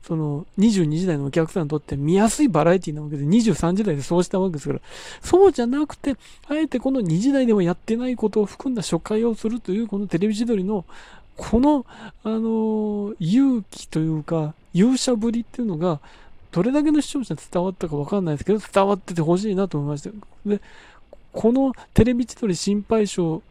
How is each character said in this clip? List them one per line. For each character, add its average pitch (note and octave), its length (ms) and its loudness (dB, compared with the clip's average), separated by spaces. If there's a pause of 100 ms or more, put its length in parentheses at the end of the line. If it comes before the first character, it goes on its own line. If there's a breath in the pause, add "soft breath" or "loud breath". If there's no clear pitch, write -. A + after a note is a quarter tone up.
そ E3+ 120 -4
の、 D3+ 300 -4 (100)
二 A3 160 6
十 F#3+ 140 2
二 D3+ 140 0
時 F#3 80 -2
台 D#3 100 0
の C#3 80 -4
お C#3 60 -4
客 D#3+ 200 0
さ F#3+ 100 -2
ん - 20 -2
に D3 60 -4
と D3+ 80 -2
っ C#3+ 40 -4
て - 140 -8
見 D3 200 0
や G#3+ 140 4
す D4+ 140 0
い D4 40 4
バ D#3 160 2
ラ E3+ 100 6
エ F#3+ 60 4
テ E3 120 -8
ィ - 20 -6
な D3+ 80 -8
わ D3 80 -10
け D3 80 -6
で、 C#3+ 80 -2
二 G3+ 160 6
十 G#3+ 120 2
三 E3+ 220 0
時 A3 80 0
台 F3+ 120 0
で C#3 60 -4
そ E3+ 160 0
う F3+ 60 2
し F3 40 -2
た F#3+ 120 -2
わ F#3+ 100 0
け E3+ 40 -6
で D3 60 -6
す C#3+ 80 -10
か C#3 60 -4
ら。 C3 80 -6 (420 loud breath)
そ G4 240 6
う E4+ 40 6
じ B3+ 100 -4
ゃ A#3 40 2
な C#4 220 0
く - 100 -16
て、 C#4 180 -4 (320 loud breath)
あ C#4+ 80 -2
え D#4 120 0
て B3 120 -4
こ C4+ 120 -2
の C4+ 100 0
二 E3 180 0
時 C4 120 2
台 C4+ 140 2
で A#3 80 4
も G3+ 80 4
や F3 120 2
っ - 20 -2
て - 220 -4
な B3 100 -4
い B3+ 80 -2
こ G#3+ 140 -2
と G#3+ 120 0
を G3+ 40 2
含 - 260 -8
ん B3 40 -4
だ G#3 60 -4
初 - 180 -2
回 A3 260 -2
を A3+ 100 0
す A3 140 -4
る A#3 100 -4
と - 120 -8
い G3+ 80 -2
う、 A#3 80 -4
こ G3+ 120 -4
の G3+ 80 -6
テ F3 100 -2
レ G3 100 2
ビ A3 80 0
千 A#3 100 -2
鳥 A3 180 0
の、 G3 220 -4 (520 loud breath)
こ - 220 0
の、 C#4 260 4 (380 loud breath)
あ G#3+ 60 -4
の A3 100 -2
ー、 G#3+ 800 -2
勇 A#3 520 2
気 - 160 -18
と - 120 -4
い D#3+ 80 0 (120)
う D3 40 -10
か、 D#3+ 300 -4 (200)
勇 A3+ 220 4
者 B3+ 200 0
ぶ A3+ 160 -2
り A#3 100 -4
っ - 20 -8
て - 180 -10
い - 20 -2
う A3+ 40 -2
の F3 120 -4
が、 E3 200 0 (520 soft breath)
ど E3 100 0
れ A#3 100 0
だ D4 120 2
け D#4 80 2
の D4+ 100 4
視 - 80 -6
聴 C#4 140 -6
者 F3+ 100 -6
に D3 60 -8 (120)
伝 F3 120 -2
わ F#3+ 60 -2
っ F#3+ 40 -8
た G3 140 -6
か D3 80 -6
分 C#3+ 100 -4
か G3+ 140 -2
ん F#3 60 -2
な D#3 80 0
い - 20 -2
で C#3 40 -6
す - 60 -8
け F#3+ 80 2
ど、 A3 60 0
伝 G3 280 2
わ G3+ 60 2
っ F#3+ 60 -4
て - 160 -10
て E3+ 60 -2
ほ E3+ 160 2
し G#3 140 -2
い F#3 40 -2
な F#3+ 120 0
と D#3+ 120 -4
思 C#3+ 80 -4
い - 20 -4
ま D3 80 -6
し D3 40 -10
た。 F#3 80 -12 (360)
で、 G3+ 160 -2 (680 loud breath)
こ A3+ 200 2
の C4+ 220 2 (200 loud breath)
テ A3+ 120 6
レ B3 80 2
ビ A#3+ 120 -2
千 - 100 -18
鳥 F#3+ 200 -2
心 G3+ 320 -2
配 A3 200 2
性 E3+ 440 -2